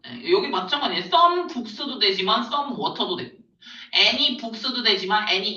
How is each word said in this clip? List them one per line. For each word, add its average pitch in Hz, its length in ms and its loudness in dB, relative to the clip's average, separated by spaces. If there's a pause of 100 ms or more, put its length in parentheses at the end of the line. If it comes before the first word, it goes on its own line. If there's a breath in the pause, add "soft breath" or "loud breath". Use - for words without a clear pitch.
예, 123 260 -8
여기 190 180 4
마찬가지예요. - 560 -2
Some 349 420 6
books도 233 520 -8
되지만, 196 440 2
some 277 340 -2
water도 185 380 -2
되고, 180 220 -10 (580 loud breath)
any 247 420 2
books도 233 460 -6
되지만, 196 460 2
any 202 280 -2